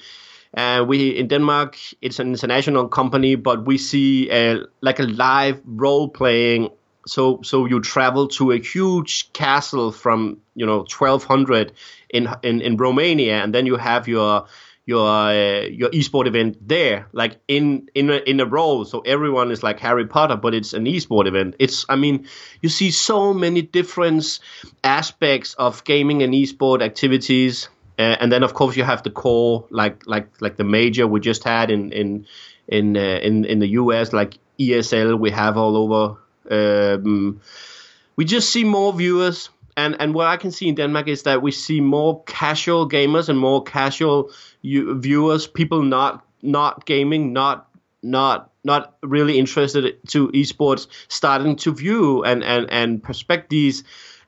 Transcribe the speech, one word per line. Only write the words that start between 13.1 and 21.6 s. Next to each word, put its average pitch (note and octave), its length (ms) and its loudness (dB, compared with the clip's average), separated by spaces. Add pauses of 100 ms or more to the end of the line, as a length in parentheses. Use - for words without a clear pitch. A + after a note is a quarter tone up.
and G#2+ 120 -2
then B2+ 120 2
you B2 100 0
have A#2 320 -2
your, G#2+ 380 0 (380)
your, A2+ 240 0
uh, G#2 540 2
your A#2 280 -4
esport C#3 360 0
event A2 420 -2
there, C3 440 0
like, A#2 260 -4 (100)
in, C#3+ 460 0
in C#3+ 160 2
a, C#3+ 60 0
in C3+ 220 -2
a C3 60 2
row. C3+ 400 0
So A2 160 -10
everyone C3 500 0
is A2+ 120 -6
like G#2+ 180 -4
Harry A#2 260 0
Potter, D3 300 2
but A2+ 180 -2
it's G#2+ 200 -6
an A2 100 -4
esport A#2 420 0
event. F#2+ 320 -2
It's, - 300 0